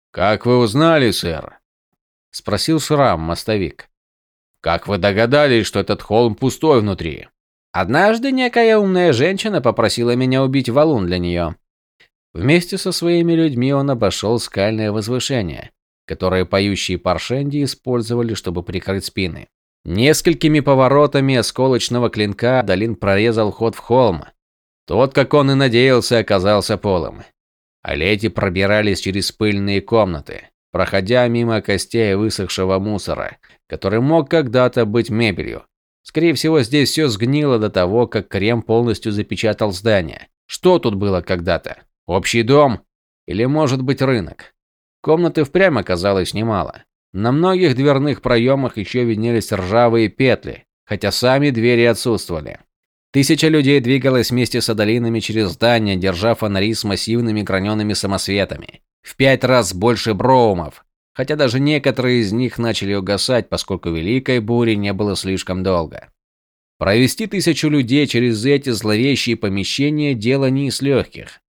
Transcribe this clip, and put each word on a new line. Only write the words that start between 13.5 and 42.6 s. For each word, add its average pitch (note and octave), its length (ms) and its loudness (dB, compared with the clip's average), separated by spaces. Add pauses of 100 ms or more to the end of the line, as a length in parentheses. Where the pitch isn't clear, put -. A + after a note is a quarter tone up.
он C#3 160 0
обошёл A2+ 480 0
скальное G#2+ 540 -2
возвышение, A2 800 -6 (340)
которое F#2 380 -2
поющие G2 540 -2
паршенди C#3 680 -2
использовали, A#2+ 680 -4
чтобы F2+ 280 -6
прикрыть F#2+ 440 -6
спины. - 420 -6 (360)
Несколькими D3 760 2
поворотами C3+ 720 2
осколочного B2 720 0
клинка A2 520 0
Адалин G#2 340 0
прорезал G#2+ 560 2
ход A2+ 240 -2
в - 40 -14
холм. A2+ 480 2 (600)
Тот, B2+ 260 0
как C3+ 220 2
он C#3 160 4
и C3+ 40 2
надеялся, B2+ 640 4
оказался G2+ 600 0
полым. F2+ 460 -4 (580)
А D2 140 -6
леди G2 320 -2
пробирались G2 720 0
через F#2+ 320 -4
пыльные G2+ 480 -2
комнаты, G2 720 -2 (200)
проходя G2 580 0
мимо A#2 320 0
костей G2+ 540 -2
высохшего F#2+ 640 -2
мусора, F#2+ 600 -6 (300)
который G2+ 320 -2
мог D3+ 300 2
когда-то B2+ 560 2
быть A2+ 240 -2
мебелью. F#2+ 540 -2 (380)
Скорее D#3+ 320 0
всего, D#3 280 2
здесь C#3 280 0
всё D#3 180 0
сгнило B2 500 0
до G#2+ 120 -2
того, G2 360 0
как G#2+ 220 -6
крем G#2+ 340 -2
полностью A2+ 500 0
запечатал G#2 600 -2
здание. F#2+ 560 -2 (180)
Что F3+ 320 2
тут G#2+ 160 0
было F#2+ 260 0
когда-то? F2 600 -4 (240)
Общий G2 360 0
дом? C3+ 400 4 (440)